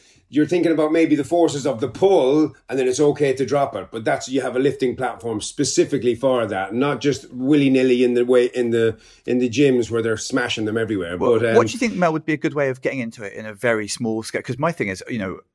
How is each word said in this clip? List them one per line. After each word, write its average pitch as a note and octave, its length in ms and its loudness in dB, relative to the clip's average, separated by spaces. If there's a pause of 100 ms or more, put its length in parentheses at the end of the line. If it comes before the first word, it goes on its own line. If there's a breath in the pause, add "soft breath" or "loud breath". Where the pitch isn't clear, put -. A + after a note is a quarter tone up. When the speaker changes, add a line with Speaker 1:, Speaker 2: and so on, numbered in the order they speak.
(320 soft breath)
Speaker 1:
you're D3+ 140 2
thinking E3 260 2
about D#3 200 0
maybe D#3+ 240 4
the C#3+ 80 2
forces D3 420 0
of B2 140 -2
the B2+ 80 -2
pull, D3+ 640 2 (160 soft breath)
and B2 80 -4
then C3 100 2
it's B2+ 120 0
okay D3 340 2
to C3 140 -2
drop C#3 280 0
it. F#2 160 -10
But A2+ 140 -8
that's, C#3 240 -2
you C3 120 -2
have B2 140 -4
a B2+ 40 0
lifting C3 360 0
platform A#2 460 -6
specifically C#3 720 0
for A#2+ 320 0
that, F#2+ 280 -4
not C3 280 -2
just C#3 320 -2
willy-nilly C3 720 4
in B2 100 2
the A#2+ 120 2
way, B2 280 4
in B2 160 -2
the, A2+ 300 0 (260 soft breath)
in B2 140 0
the B2 100 0
gyms B2 400 2
where A#2 140 -2
they're A2+ 140 -2
smashing A#2+ 480 -4
them G#2+ 120 -2
everywhere. G2 400 -4
Speaker 2:
What, A2+ 240 4
Speaker 1:
But, A#2 80 2
um, A2 60 4
Speaker 2:
what - 120 6
do - 60 -6
you A#3+ 60 -6
think, A3 160 -2
Mel, F3 180 2
would D#3 120 -6
be D#3 80 0
a D3 40 -2
good D3 160 -2
way C#3 160 0
of B2+ 120 -6
getting C3+ 180 -4
into A#2 240 -10
it G2 100 -10
in A2 140 -12
a G#2+ 80 -12
very G#2+ 320 0
small A2 340 -4
scale? - 220 -6
'Cause B2+ 160 -8
my E3 120 0
thing G#2 180 -4
is, F#2+ 200 -8
you B2+ 80 -6
know F#2+ 220 -6 (160)